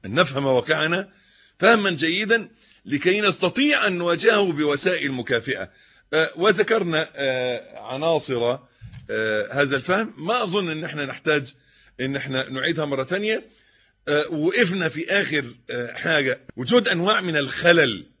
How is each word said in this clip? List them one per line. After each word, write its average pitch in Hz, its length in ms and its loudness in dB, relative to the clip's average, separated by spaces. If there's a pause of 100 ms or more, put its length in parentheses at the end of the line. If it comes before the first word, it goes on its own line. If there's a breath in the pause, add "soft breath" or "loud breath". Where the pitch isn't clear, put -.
أن 98 80 -8
نفهم 139 320 0
واقعنا 156 680 0 (480 soft breath)
فهما 202 320 6
جيدا 190 580 0 (360 soft breath)
لكي 180 360 0
نستطيع 208 680 2
أن 185 100 -2
نواجهه 180 540 2
بوسائل 147 600 0
مكافئة. 113 600 -4 (420 soft breath)
آه، 156 220 2
وذكرنا، 185 800 0
آه، 127 640 -4
عناصر، 131 800 -2 (520 loud breath)
آه، 107 420 -2
هذا 139 240 0
الفهم، 185 420 -2
ما 220 260 -2
أظن 185 260 -2
أن 156 140 -6
احنا 147 220 -8
نحتاج 139 480 -2 (460 soft breath)
أن 135 160 -4
احنا 131 340 -4
نعيدها 151 360 -2
مرة 139 180 -2
تانية. 202 420 -2 (600 soft breath)
آه، 147 200 0
وقفنا 180 640 0
في - 200 -8
آخر، 147 460 -2 (140)
آه، 123 240 -6
حاجة، 147 480 0 (140)
وجود 208 320 2
أنواع 196 340 2
من 170 160 -2
الخلل 143 680 2 (160)